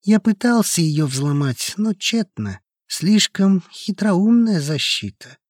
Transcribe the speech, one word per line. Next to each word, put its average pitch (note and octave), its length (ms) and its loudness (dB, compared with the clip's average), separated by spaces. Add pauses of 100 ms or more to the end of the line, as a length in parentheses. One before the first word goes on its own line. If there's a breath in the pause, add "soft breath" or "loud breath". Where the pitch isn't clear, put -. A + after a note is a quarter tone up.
Я G#3 160 4
пытался A3+ 640 0
её D#3 260 0
взломать, C#3 680 -2
но G#3+ 160 -2
тщетно. A2 680 -6 (260)
Слишком G3 840 2
хитроумная G#3 880 0
защита. - 760 -6 (120)